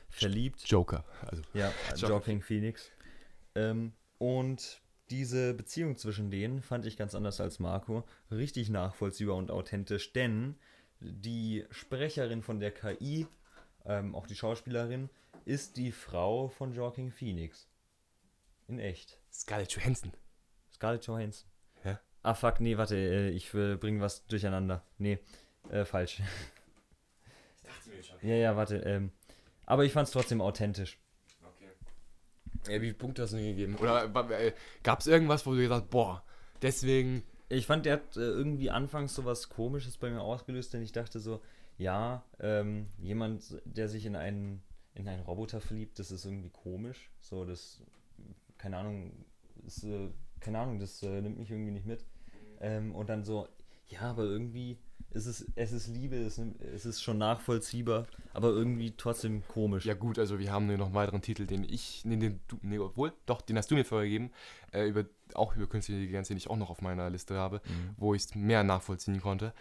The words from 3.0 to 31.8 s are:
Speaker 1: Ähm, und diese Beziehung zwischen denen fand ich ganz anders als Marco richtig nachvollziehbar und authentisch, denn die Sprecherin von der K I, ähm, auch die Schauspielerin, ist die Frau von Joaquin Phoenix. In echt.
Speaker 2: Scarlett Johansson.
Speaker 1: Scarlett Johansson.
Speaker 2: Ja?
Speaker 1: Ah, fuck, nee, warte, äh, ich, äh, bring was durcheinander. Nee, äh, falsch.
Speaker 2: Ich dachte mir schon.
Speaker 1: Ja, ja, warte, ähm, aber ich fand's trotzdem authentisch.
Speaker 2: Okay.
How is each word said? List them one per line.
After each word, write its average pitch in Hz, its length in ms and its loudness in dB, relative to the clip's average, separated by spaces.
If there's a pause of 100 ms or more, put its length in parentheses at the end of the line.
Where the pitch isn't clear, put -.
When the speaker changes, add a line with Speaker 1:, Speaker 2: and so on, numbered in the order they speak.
Speaker 1:
Ähm, 110 380 0 (260)
und 127 600 0 (300)
diese 127 440 2
Beziehung 135 420 -4
zwischen 104 340 -2
denen 113 320 -2
fand 120 240 -4
ich 110 100 -6
ganz 101 180 -4
anders 101 260 -2
als 95 200 -4
Marco 90 440 -2 (260)
richtig 117 380 -2
nachvollziehbar 98 680 0
und 92 140 -4
authentisch, 98 600 -4
denn 123 440 0 (440)
die 110 680 -4
Sprecherin 131 720 -4
von 110 180 -4
der 104 120 0
K 104 280 -6
I, 151 260 -2 (580)
ähm, 101 300 -2
auch - 120 -8
die 107 100 -12
Schauspielerin, 117 720 -2 (360)
ist 139 320 -4
die 123 160 -2
Frau 110 560 0
von 131 260 -6
Joaquin 120 360 -4
Phoenix. 92 580 -6 (960)
In 123 120 -8
echt. 101 400 -8 (140)
Speaker 2:
Scarlett 104 400 -4
Johansson. 120 400 0 (600)
Speaker 1:
Scarlett 113 320 -2
Johansson. 110 420 -6 (360)
Speaker 2:
Ja? 98 140 -2 (240)
Speaker 1:
Ah, 113 120 2
fuck, 117 260 4
nee, 117 160 4
warte, 107 200 2
äh, 95 340 4
ich, 92 240 -4
äh, 101 220 4
bring 107 260 0
was - 240 -2
durcheinander. 95 560 0 (160)
Nee, 101 220 2 (500)
äh, 101 160 2
falsch. 90 340 0
Speaker 2:
Ich - 1400 -12
dachte - 280 -18
mir 95 120 -16
schon. 90 140 -20 (120)
Speaker 1:
Ja, 113 60 6
ja, 113 220 8
warte, 104 220 4
ähm, 98 340 0 (520)
aber 139 220 6
ich 139 60 2
fand's 147 180 4
trotzdem 120 320 2
authentisch. 101 560 0 (440)
Speaker 2:
Okay. - 280 -20 (1000)